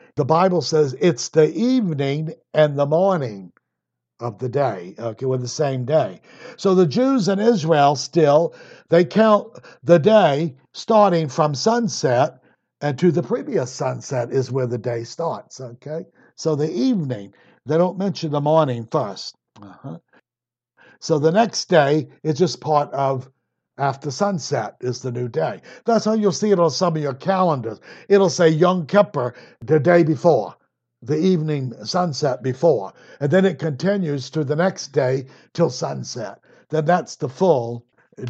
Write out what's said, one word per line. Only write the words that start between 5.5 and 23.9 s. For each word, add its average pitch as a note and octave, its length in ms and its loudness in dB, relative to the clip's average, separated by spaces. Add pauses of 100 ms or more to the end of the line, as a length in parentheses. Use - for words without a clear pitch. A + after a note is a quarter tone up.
day. B2 340 0 (380)
So F#3+ 160 2
the F#3 120 4
Jews A#3 420 0
in G3 100 0
Israel D#3 580 2
still, D#3 580 2 (360)
they F3 160 4
count G#3+ 520 2 (260)
the E3+ 140 6
day E3 560 4 (200)
starting F#3 540 2
from D3+ 260 0
sunset D3+ 880 0 (400)
and C#3+ 160 -4
to F3+ 120 4
the E3 120 0
previous A3+ 500 -4
sunset B2+ 600 -6
is B2+ 200 -2
where C3 140 -2
the A#2+ 100 -6
day A#2 260 -6
starts, C3 600 -10
okay? C#3+ 420 -14 (300)
So D#3+ 200 -2
the D3 160 -2
evening, C#3+ 600 -4 (320)
they D3+ 140 0
don't F3+ 200 0
mention F3 320 -4
the C#3+ 100 -2
morning C#3+ 520 0
first. G#2+ 420 -6 (260)
Uh-huh. G#2 380 -18 (1040)
So D#3+ 180 0
the D#3 140 2
next A3 360 0
day D3 400 4 (140)
is D3+ 160 -2
just E3 220 0
part D3 320 -2
of C3+ 360 -2 (480)
after C#3 340 -4